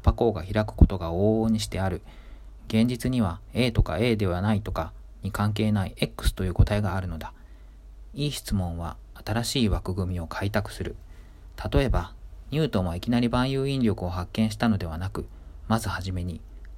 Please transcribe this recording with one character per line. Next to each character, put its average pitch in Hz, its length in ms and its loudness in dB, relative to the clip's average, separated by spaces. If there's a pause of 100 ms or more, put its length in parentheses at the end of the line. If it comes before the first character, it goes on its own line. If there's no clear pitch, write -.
破 - 100 6
口 117 200 4
が 82 100 -4
開 104 220 0
く 107 100 -8
こ - 140 10
と 95 100 -2
が 82 140 -4
往 104 260 4
々 113 120 4
に 107 100 2
し - 80 -4
て 92 100 -4
あ 95 100 0
る。 95 140 -4 (640)
現 113 220 4
実 127 240 -2
に 123 80 2
は 90 200 0 (140)
A 123 160 2
と 107 140 4
か 80 140 -2
A 117 180 4
で 101 100 2
は 87 140 0
な 104 140 2
い 104 80 2
と 92 100 -6
か 82 200 -6 (300)
に 101 80 -2
関 104 220 0
係 107 180 2
な 101 160 2
い - 120 -8
X - 360 0
と - 80 -4
い 92 60 0
う 85 60 -2
答 - 220 -2
え 104 40 2
が 98 160 0
あ 95 40 -2
る 92 60 -4
の 85 120 -6
だ。 - 140 -12 (800)
い 143 120 -2
い 147 60 -2
質 - 240 -2
問 87 220 -2
は 85 180 -6 (280)
新 113 200 0
し 135 200 0
い 107 40 6
枠 92 260 0
組 90 200 -2
み 87 60 -4
を 82 60 -6
開 101 240 -4
拓 104 220 0
す - 100 -6
る。 87 140 -6 (760)
例 139 120 6
え 127 40 2
ば、 90 240 0 (380)
ニ 147 100 0
ュ 160 40 4
ー 135 40 2
ト 98 140 0
ン 92 40 0
は 85 100 -2
い 92 40 -6
き - 120 -4
な 120 80 4
り 123 80 2
万 123 240 2
有 135 160 0
引 135 140 0
力 104 220 2
を 90 60 -2
発 90 220 -4
見 110 180 2
し 107 60 -8
た 120 120 2
の 107 80 4
で 90 100 -2
は 80 120 -4
な 92 100 -2
く、 80 200 -6 (400)
ま 113 100 6
ず 117 100 -6
は 92 140 -4
じ 92 80 -4
め 90 140 -2
に、 85 160 -6 (380)